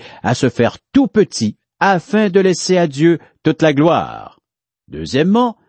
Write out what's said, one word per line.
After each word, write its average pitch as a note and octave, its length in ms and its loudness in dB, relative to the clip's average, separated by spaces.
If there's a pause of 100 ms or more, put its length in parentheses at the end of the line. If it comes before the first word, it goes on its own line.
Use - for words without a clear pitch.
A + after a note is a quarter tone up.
(220)
à A#2 120 -2
se C3 140 -2
faire A#2 300 -2 (160)
tout C#4 140 2
petit - 500 -2 (240)
afin G3 480 0
de F#3 100 0
laisser F#3 380 0
à E3+ 100 2
Dieu D3+ 320 2 (220)
toute - 200 -2
la D#3 120 2
gloire. G2 680 -2 (480)
Deuxièmement, F3+ 720 -2 (100)